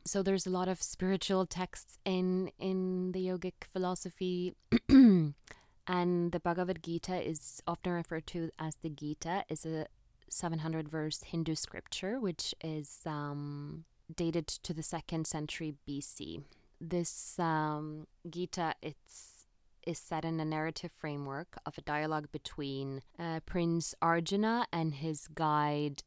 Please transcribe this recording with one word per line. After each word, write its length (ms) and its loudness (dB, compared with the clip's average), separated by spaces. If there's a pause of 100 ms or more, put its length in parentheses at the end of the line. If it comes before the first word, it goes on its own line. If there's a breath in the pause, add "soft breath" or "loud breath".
So 180 4
there's 240 2
a 40 0
lot 160 2
of 140 -2
spiritual 640 2
texts 580 -6
in, 540 2
in 540 0
the 160 -2
yogic 260 -2 (180)
philosophy. 840 -2 (340)
<clears throat> 440 12 (540 loud breath)
And 440 2
the 80 -2
Bhagavad 420 0
Gita 400 -4
is 460 -4
often 240 -2
referred 360 -4
to 300 -4
as 240 -4
the 80 -6
Gita. 600 -4
It's 180 -4
a 180 -2 (420)
seven 320 -2
hundred 300 -2
verse 320 -4
Hindu 340 -2
scripture, 640 -6
which 440 -4
is, 420 -6
um, 800 -6 (280)
dated 340 0
to 260 -6
the 100 -2
second 440 -2
century 480 -4 (100)
B 160 -4
C. 400 -2 (400 soft breath)
This, 580 0
um, 680 0 (220)
Gita, 520 -2
it's, 640 -8 (400)
is 140 -2
set 260 -2
in 140 0
a 60 0
narrative 460 -2
framework 760 -8
of 120 -8
a 40 -12
dialogue 500 -2
between, 720 -6 (180)
uh, 260 -4
Prince 560 2
Arjuna 720 2
and 220 0
his 320 -4
guide 800 2